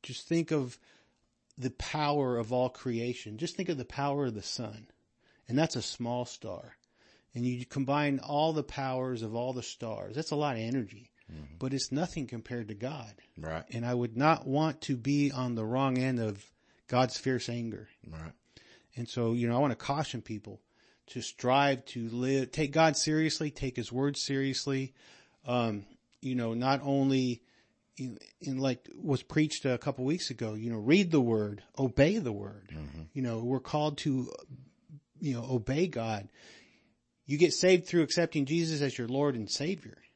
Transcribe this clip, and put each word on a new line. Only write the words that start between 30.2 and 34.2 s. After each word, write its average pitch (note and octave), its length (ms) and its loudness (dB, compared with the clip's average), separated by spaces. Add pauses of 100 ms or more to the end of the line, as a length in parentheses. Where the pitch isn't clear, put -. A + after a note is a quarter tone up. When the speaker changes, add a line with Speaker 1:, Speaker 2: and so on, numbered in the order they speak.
Speaker 1:
ago, A2 240 -4
you A2+ 160 -4
know, A2+ 80 -2
read E3 320 6
the D#3 100 8
word, G#2+ 420 2 (160)
obey C#3 400 6
the B2+ 140 -2
word. G2+ 400 -10
Speaker 2:
Mm-hmm. D#2 300 -10 (100)
Speaker 1:
You C3+ 100 -2
know, A#2 180 0
we're B2+ 200 0
called D3+ 380 0
to, C3 320 0 (880)